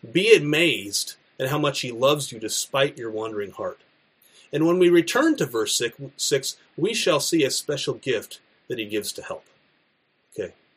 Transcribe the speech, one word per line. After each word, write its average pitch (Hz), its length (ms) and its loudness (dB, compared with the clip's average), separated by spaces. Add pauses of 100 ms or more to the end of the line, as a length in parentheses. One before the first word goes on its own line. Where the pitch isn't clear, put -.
(120)
be 208 240 6
amazed 147 800 0 (240)
at 131 100 -2
how 151 100 -2
much 143 220 -2
he 123 100 -6
loves 135 400 0
you 117 80 -14
despite 135 580 -2
your 113 140 -8
wandering 107 400 -6
heart. 95 280 -8 (760)
And 151 140 2
when 175 120 2
we 180 100 8
return 233 480 4
to 156 80 -2
verse 113 300 -2
six, 120 220 -4 (180)
six, - 400 -2 (220)
we 190 160 0
shall 175 260 2
see 160 240 2
a 127 80 2
special - 440 -4
gift - 440 -4 (300)
that 123 100 -6
he 110 60 -4
gives 104 280 -4
to - 100 -12
help. - 220 -12 (840)
Okay. 90 220 -8 (240)